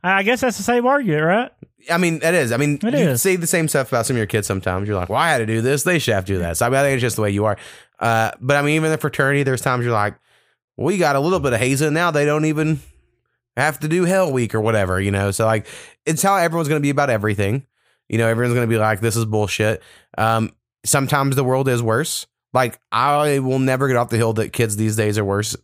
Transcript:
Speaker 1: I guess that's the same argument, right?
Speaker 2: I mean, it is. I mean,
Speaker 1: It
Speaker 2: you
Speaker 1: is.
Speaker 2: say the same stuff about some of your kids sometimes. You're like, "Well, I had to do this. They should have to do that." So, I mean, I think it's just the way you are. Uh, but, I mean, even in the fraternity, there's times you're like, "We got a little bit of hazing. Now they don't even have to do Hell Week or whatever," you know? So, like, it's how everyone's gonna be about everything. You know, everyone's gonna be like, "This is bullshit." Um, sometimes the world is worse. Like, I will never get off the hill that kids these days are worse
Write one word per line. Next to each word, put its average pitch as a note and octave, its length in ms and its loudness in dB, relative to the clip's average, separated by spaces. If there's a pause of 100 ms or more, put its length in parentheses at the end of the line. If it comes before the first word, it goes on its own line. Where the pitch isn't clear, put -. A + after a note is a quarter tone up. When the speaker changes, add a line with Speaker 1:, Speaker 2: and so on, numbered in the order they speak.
Speaker 1:
I F#3+ 180 2
guess A3+ 200 0
that's B3 160 -2
the G3 40 -8
same A#3+ 240 0
argument, A3 380 2
right? G3+ 260 0 (400)
Speaker 2:
I E3+ 80 2
mean, E3 240 0
it E3 120 2
is. C3 180 2
I A#2 60 0
mean, D3 260 0
Speaker 1:
It A#3+ 100 0
Speaker 2:
you A#3+ 140 2
Speaker 1:
is. B2 140 0
Speaker 2:
say F#3+ 120 2
the E3+ 140 -2
same E3 180 0
stuff C#3+ 220 0
about A#2 180 0
some C3+ 80 -2
of B2 40 0
your G#2+ 100 0
kids G#2+ 180 -2
sometimes. F#2+ 400 -2
You're G#2 100 -2
like, F2 120 -4
"Well, G#2+ 100 -2
I E3 120 2
had C#3+ 80 2
to A2 80 -2
do A2+ 160 0
this. C3 200 0
They F3+ 160 2
should A#2+ 160 0
have F#2+ 120 0
to G2 80 -2
do F#2 40 -2
that." E2+ 200 -4
So, A#2 80 2
I - 20 2
mean, C3+ 100 2
I C#3 60 4
think C#3 100 2
it's B2+ 60 -2
just A#2 160 -2
the A2 60 -2
way G#2 80 0
you G2+ 160 0
are. G#2 100 0 (420)
Uh, A2+ 320 0 (100)
but, C#3 160 0
I C#3+ 60 2
mean, D3 140 0
even D#3+ 80 0
in D#3 80 0
the D3+ 60 -2
fraternity, C#3+ 440 0
there's C3 200 -2
times B2 220 0
you're A#2+ 80 0
like, G#2 220 -2 (640)
"We B2+ 200 -2
got D3+ 200 2
a C3+ 40 2
little F3 200 0
bit C3+ 140 0
of A2 40 0
hazing. C3+ 340 0
Now E3 200 0
they D3 120 2
don't D3+ 200 0
even D#3 340 0 (760)
have D3 240 -2
to D3+ 80 -4
do F3 160 2
Hell F#3 280 2
Week B2 220 -2
or A2 60 2
whatever," G2+ 400 0
you G2+ 100 0
know? G2 220 0
So, A2+ 120 -2
like, A2 220 0 (400)
it's D#3+ 160 -2
how G3 140 2
everyone's E3 320 0
gonna D3+ 100 2
be C#3+ 120 0
about C#3+ 200 0
everything. G#2 560 0 (420)
You A2 100 -2
know, A2+ 100 2
everyone's A#2+ 260 0
gonna A#2+ 140 0
be A2+ 100 2
like, G#2+ 220 0
"This A2 160 0
is A#2 80 0
bullshit." G#2+ 580 -2 (340)
Um, A2+ 360 0 (320)
sometimes C#3 500 0
the C#3 100 0
world C3 240 0
is A#2+ 140 0
worse. A#2 460 -2 (240)
Like, B2+ 260 0 (140)
I C#3+ 480 2
will C3 180 0
never C3 300 0
get B2+ 80 2
off A#2+ 140 0
the A#2 80 0
hill A2+ 160 2
that G#2+ 180 -2
kids G#2+ 240 0
these G#2+ 180 0
days G#2+ 240 0
are G#2+ 60 0
worse G2+ 400 -2